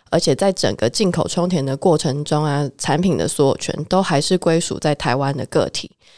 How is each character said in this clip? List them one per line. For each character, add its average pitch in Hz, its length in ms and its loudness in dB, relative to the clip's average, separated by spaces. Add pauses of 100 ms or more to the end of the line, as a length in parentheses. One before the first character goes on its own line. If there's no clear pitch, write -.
(120)
而 165 80 2
且 151 160 2
在 196 180 2
整 - 220 -2
个 110 120 0
进 190 220 0
口 - 180 0
充 175 220 -2
填 156 160 0
的 135 100 -2
过 160 220 4
程 147 260 -2
中 151 200 0
啊， 143 340 0
产 156 240 0
品 180 160 2
的 82 100 0
所 139 200 2
有 135 100 2
权 - 180 -6 (100)
都 190 180 2
还 151 180 0
是 185 160 2
归 165 220 2
属 - 180 -4
在 151 160 0
台 127 220 -2
湾 139 200 -2
的 127 120 -6
个 120 220 0
体。 - 200 -8 (280)